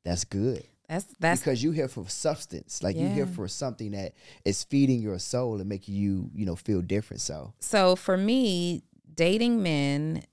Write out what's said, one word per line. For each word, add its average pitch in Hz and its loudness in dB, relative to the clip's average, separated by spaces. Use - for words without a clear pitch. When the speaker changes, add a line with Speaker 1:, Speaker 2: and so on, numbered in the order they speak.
Speaker 1:
"That's 87 -2
good." 107 -2
Speaker 2:
That's, 175 -4
that's 170 2
Speaker 1:
Because 127 0
you 165 2
here 147 0
for 101 -8
substance. - -6
Like, 95 0
you 139 0
here - 0
Speaker 2:
Yeah. 185 -6
Speaker 1:
for 107 -6
something 110 -6
that 98 -6
is - 0
feeding 131 4
your 104 -4
soul 117 -2
and 98 -4
making 98 -6
you, 98 0
you 104 -2
know, 87 -2
feel 98 0
different. 95 -4
So 76 -8
Speaker 2:
So 185 4
for 185 0
me, 190 2
dating 220 4
men 151 0